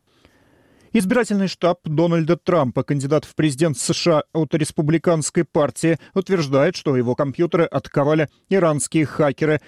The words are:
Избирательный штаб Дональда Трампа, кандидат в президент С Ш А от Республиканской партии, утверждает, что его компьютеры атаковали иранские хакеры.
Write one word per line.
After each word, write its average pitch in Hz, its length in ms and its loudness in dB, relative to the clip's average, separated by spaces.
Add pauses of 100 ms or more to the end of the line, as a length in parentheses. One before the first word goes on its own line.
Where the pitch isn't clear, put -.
(960)
Избирательный 208 520 0
штаб 175 380 -2
Дональда 165 520 0
Трампа, 139 460 0
кандидат 143 420 -2
в - 80 -20
президент 147 460 0
С - 160 -2
Ш 160 240 2
А - 120 0
от 156 220 -2
Республиканской 160 880 0
партии, 160 540 -2 (160)
утверждает, 165 640 0
что 143 200 -2
его 123 200 0
компьютеры 165 480 0
атаковали 147 640 0 (200)
иранские 160 580 2
хакеры. 151 600 0